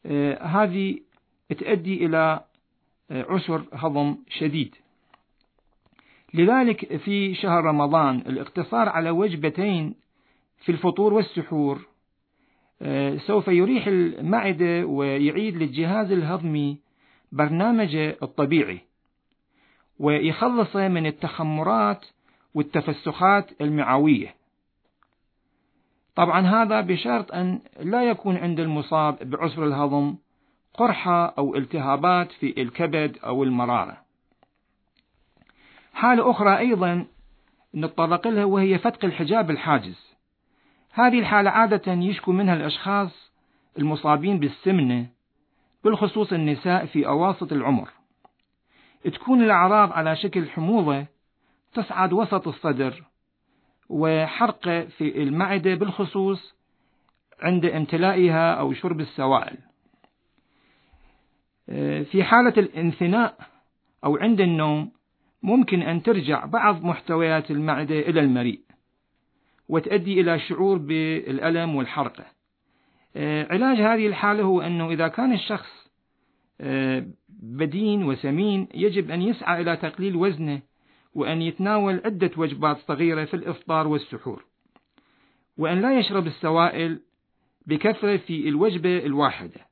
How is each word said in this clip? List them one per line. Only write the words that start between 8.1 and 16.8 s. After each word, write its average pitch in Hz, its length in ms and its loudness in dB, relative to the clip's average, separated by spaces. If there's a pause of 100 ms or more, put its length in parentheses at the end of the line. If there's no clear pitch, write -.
الاقتصار 175 760 -2
على 165 200 -2
وجبتين 170 880 -2 (600)
في - 140 -2
الفطور 185 420 2
والسحور، 156 760 -2 (920)
آه، 139 360 -4
سوف 196 300 0
يريح 196 400 2
المعدة 175 1000 0
ويعيد 147 720 0
للجهاز 170 540 -2
الهضمي 156 680 -2 (540)